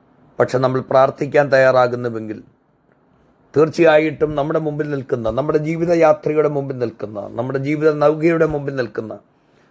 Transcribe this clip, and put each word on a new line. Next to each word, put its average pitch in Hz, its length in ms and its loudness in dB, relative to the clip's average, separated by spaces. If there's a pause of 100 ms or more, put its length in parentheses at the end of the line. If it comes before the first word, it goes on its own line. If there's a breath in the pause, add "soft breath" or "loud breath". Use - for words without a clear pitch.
(400)
പക്ഷെ 123 180 0
നമ്മൾ 131 220 -2
പ്രാർത്ഥിക്കാൻ 135 720 2
തയ്യാറാകുന്നുവെങ്കിൽ 123 880 2 (1120)
തീർച്ചയായിട്ടും 156 800 2
നമ്മുടെ 151 240 -2
മുമ്പിൽ 147 320 -4
നിൽക്കുന്ന, 123 400 -4
നമ്മുടെ 151 280 0
ജീവിതയാത്രയുടെ 156 920 2
മുമ്പിൽ 139 300 -6
നിൽക്കുന്ന, 107 420 -8
നമ്മുടെ 117 380 -6
ജീവിത 151 340 0
നൗകയുടെ 156 540 2
മുമ്പിൽ 143 300 -6
നിൽക്കുന്ന 110 420 -8 (520 soft breath)